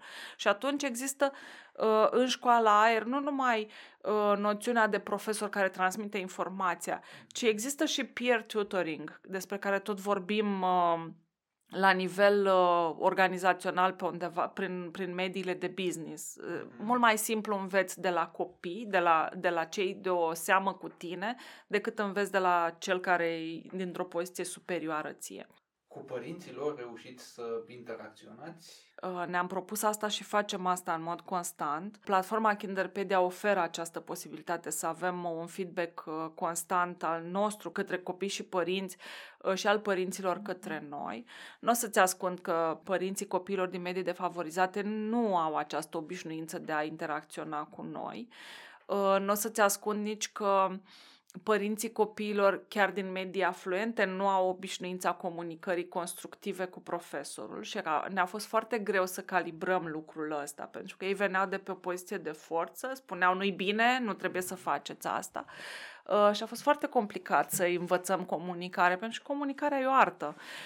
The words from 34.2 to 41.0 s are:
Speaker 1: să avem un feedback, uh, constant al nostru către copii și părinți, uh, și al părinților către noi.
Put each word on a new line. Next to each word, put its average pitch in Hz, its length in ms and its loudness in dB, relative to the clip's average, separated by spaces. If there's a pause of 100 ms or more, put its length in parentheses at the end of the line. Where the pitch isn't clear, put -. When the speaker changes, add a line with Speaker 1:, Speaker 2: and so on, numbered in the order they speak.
Speaker 1:
să - 180 -4
avem 175 360 -2
un 170 240 -4
feedback, 170 600 -6
uh, 160 180 -4 (100)
constant 175 680 -2
al 165 200 0
nostru 196 480 -2
către 196 260 -2
copii 185 300 -6
și 196 160 -6
părinți, 185 540 -2 (440)
uh, 190 120 0
și 190 140 -2
al 208 120 6
părinților 185 640 0
către 156 460 -8
noi. 170 360 -8 (340)